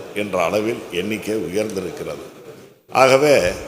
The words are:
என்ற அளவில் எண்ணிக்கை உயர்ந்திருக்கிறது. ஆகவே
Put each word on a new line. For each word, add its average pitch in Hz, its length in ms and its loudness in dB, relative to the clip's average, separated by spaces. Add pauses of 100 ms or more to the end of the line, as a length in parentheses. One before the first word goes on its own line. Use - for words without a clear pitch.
(140)
என்ற 95 300 -2
அளவில் 107 340 0 (140)
எண்ணிக்கை 98 420 -4
உயர்ந்திருக்கிறது. 90 920 -6 (680)
ஆகவே 131 600 6 (160)